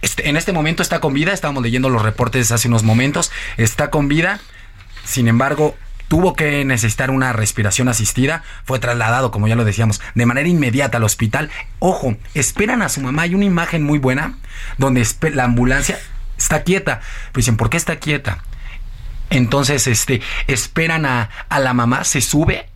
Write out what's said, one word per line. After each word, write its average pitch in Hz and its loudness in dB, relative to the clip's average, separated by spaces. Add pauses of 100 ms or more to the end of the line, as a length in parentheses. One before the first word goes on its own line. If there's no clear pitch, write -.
este, - -2
en 143 2
este 185 -2
momento 160 0
está 170 -2
con 143 0
vida, 156 0
estábamos 143 -4
leyendo 123 0
los 117 2
reportes 117 0
hace 117 0
unos 113 4
momentos, 127 2 (260)
está 143 0
con 147 0
vida, 165 2 (640)
sin 120 0
embargo, 139 2 (320)
tuvo 170 4
que 147 0
necesitar 127 2
una 131 2
respiración 110 0
asistida, 127 0 (200)
fue 131 -2
trasladado, 120 2
como 104 0
ya 110 4
lo 117 2
decíamos, 107 2 (140)
de 120 4
manera 131 2
inmediata 139 2
al 113 2
hospital. 123 0 (280)
Ojo, 143 0 (180)
esperan 220 0
a 160 0
su 139 -4
mamá, 139 -2
hay 175 0
una 202 4
imagen 170 0
muy 147 2
buena 135 0 (400)
donde 127 2
espe-, 143 0
la 131 0
ambulancia 123 2 (360)
está - 0
quieta, 175 0 (300)
pero 127 0
dicen, 117 4
"¿Por 113 0
qué 175 0
está 165 -2
quieta?". - -4 (880)
Entonces, 131 2
este, 120 0 (280)
esperan 160 0
a, 120 0 (180)
a 147 0
la 127 2
mamá, 123 2
se 135 0
sube - 0 (100)